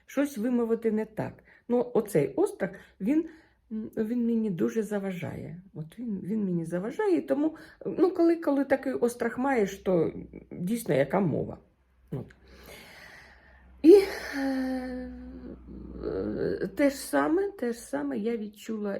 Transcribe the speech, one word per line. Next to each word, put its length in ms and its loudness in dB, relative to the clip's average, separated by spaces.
щось 320 -2
вимовити 540 0
не 140 0
так. 280 -8
Ну, 260 0
оцей 420 2
острах, 340 0
він, 240 2
м, 260 -8
він 280 0
мені 240 2
дуже 340 0
заважає. 760 -6
От 260 -12
він, 240 -6
він 220 -2
мені 200 0
заважає, 560 0
тому, 340 0
ну, 260 2
коли, 240 4
коли 300 0
такий 280 0
острах 440 -2
маєш, 400 0
то 360 2
дійсно 440 -2
яка 240 2
мова. 380 0
От. 240 -10
І, 220 12
е, 720 -4
те 140 4
ж 60 -6
саме, 560 0
те 220 -4
ж 60 -12
саме 380 -6
я 200 -2
відчула 600 -8